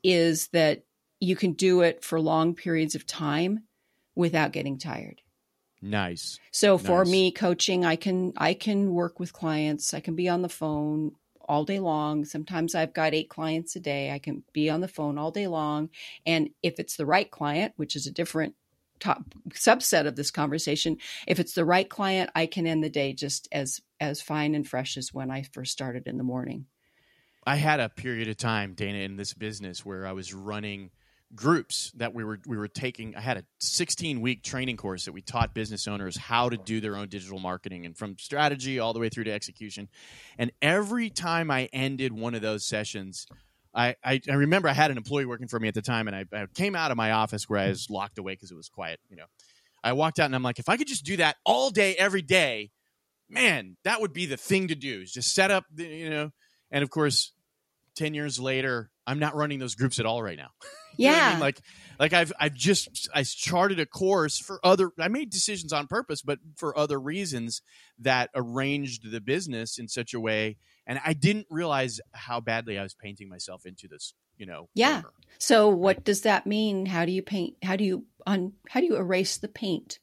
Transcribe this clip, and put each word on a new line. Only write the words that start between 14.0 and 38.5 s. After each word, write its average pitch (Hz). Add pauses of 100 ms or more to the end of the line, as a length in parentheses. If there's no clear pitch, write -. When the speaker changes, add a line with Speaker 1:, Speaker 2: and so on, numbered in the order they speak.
Speaker 1:
I 143
can - (100)
be 151
on 160
the 185
phone 147
all 156
day 202
long. 151 (360)
And 160 (120)
if 165
it's -
the 147
right 185
client, 151
which 147
is 139
a 143
different 160 (440)
top - (260)
subset 220
of 127
this 143
conversation, 151 (300)
if 175
it's -
the 170
right 180
client, 190
I 165
can 165
end 160
the 151
day 139
just -
as, 139 (180)
as 147
fine 151
and 147
fresh 131
as -
when 131
I 135
first 131
started 127
in 123
the 123
morning. 127 (800)
Speaker 2:
I 135
had 151
a 113
period 113
of 110
time, 104
Dana, 101
in 98
this 98
business 101
where 95
I 95
was 95
running 101 (420)
groups 131
that 113
we 113
were, 107
we 117
were 104
taking. 117
I 104
had 120
a - (140)
sixteen-week 131
training 127
course 92
that -
we 95
taught -
business 110
owners 101
how 120
to 117
do 110
their 104
own 101
digital 95
marketing, 90
and 85
from 98
strategy 139